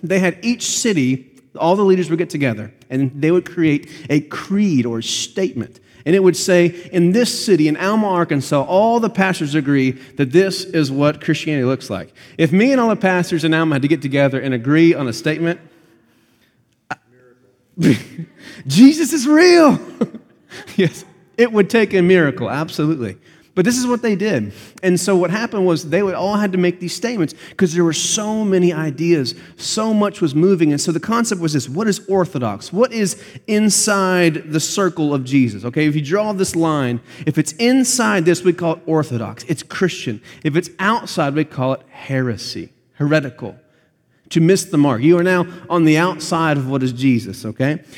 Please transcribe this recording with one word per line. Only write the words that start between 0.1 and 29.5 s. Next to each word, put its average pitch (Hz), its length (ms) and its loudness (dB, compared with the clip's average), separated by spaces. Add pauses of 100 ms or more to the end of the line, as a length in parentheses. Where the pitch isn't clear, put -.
had 180 240 -2
each 233 240 -4
city, 135 760 -2 (160)
all 165 200 2
the 208 80 2
leaders 185 260 2
would 165 80 -2
get 170 120 -4
together, 110 440 -4 (160)
and 131 240 -2
they 147 160 0
would 180 160 2
create 156 420 -2 (220)
a 147 120 2
creed 190 600 -2
or 117 160 -4
statement. - 760 -6 (260)
And 160 100 2
it 196 80 4
would 180 140 6
say, 175 300 4 (260)
"In 175 200 2
this 233 320 0
city, 156 240 4
in 151 80 0
Alma, 208 320 0
Arkansas, 160 560 0
all 220 360 2
the 226 80 -2
pastors 175 460 -2
agree 135 380 0 (240)
that 135 160 -2
this 190 320 2
is 151 260 -2
what 147 320 0
Christianity 151 420 -2
looks 127 240 -2
like." 92 240 -8 (240)
If 156 160 2
me 220 200 4
and 254 80 2
all 226 100 2
the 202 60 0
pastors 175 480 -2
in 160 100 2
Alma 160 220 0
had 131 60 -2
to 143 60 0
get 143 140 0
together 139 380 0
and 131 120 -4
agree 151 400 4
on 135 160 -2
a 117 40 -6
statement, 165 480 -4 (1300)
I 147 60 -10 (840)
<laughs> - 180 4 (680)
Jesus 269 460 6
is 269 140 -2
real. 320 580 6
<laughs> - 40 -18 (880)
Yes. - 280 0 (320)
It 233 160 2
would 208 160 4
take 220 260 2
a 185 60 4
miracle, 151 480 2
absolutely. 147 680 -4 (400)
But - 80 2
this 240 120 2
is 247 100 -2
what 240 160 -2
they 214 140 0
did. 156 360 -2 (300)
And 185 160 2
so 196 180 0
what 175 140 0
happened 214 340 -4
was 160 260 -2
they 185 120 0
would 190 120 -2
all 190 220 -4
had 208 160 0
to 190 60 -2
make 180 220 0
these 175 140 -8
statements 226 400 -4 (220)
'cause 175 160 0
there 175 120 0
were 165 80 0
so 214 520 -4
many 180 280 2
ideas, 156 600 -2 (220)